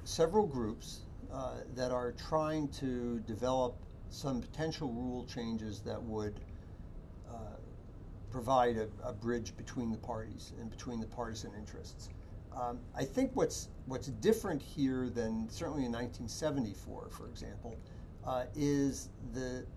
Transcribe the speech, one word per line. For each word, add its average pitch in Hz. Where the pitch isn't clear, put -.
several 180
groups, 120
uh, 127
that 127
are 123
trying 156
to 123
develop 123
some 131
potential 151
rule 123
changes 110
that 110
would, 107
uh, 110
provide 123
a, 110
a 120
bridge 113
between 113
the 107
parties 110
and 117
between 117
the 110
partisan 110
interests. -
Um, 123
I 135
think 254
what's, -
what's 131
different 151
here 131
than 110
certainly 151
in 120
nineteen 117
seventy-four, 113
for -
example, 113
uh, 127
is 143
the 127